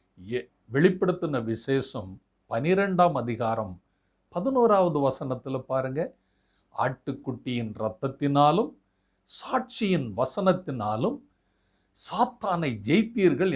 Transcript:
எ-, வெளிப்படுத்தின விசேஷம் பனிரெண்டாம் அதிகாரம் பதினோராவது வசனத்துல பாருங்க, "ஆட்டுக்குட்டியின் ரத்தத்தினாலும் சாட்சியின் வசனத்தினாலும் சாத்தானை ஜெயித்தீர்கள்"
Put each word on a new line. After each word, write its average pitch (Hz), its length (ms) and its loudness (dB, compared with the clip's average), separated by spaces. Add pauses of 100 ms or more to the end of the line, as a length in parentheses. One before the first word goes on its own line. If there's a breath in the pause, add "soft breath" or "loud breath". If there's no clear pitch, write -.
(300)
எ-, 120 180 -4 (260)
வெளிப்படுத்தின 170 680 2
விசேஷம் 113 800 -4 (280)
பனிரெண்டாம் 175 760 2
அதிகாரம் 113 520 -4 (600)
பதினோராவது 202 600 4 (100)
வசனத்துல 131 520 -4
பாருங்க, 131 420 -4 (760)
"ஆட்டுக்குட்டியின் 123 920 -4 (120)
ரத்தத்தினாலும் 143 920 2 (680)
சாட்சியின் 190 680 -2 (100)
வசனத்தினாலும் 135 1000 0 (920)
சாத்தானை 180 640 -2 (180)
ஜெயித்தீர்கள்" 180 680 2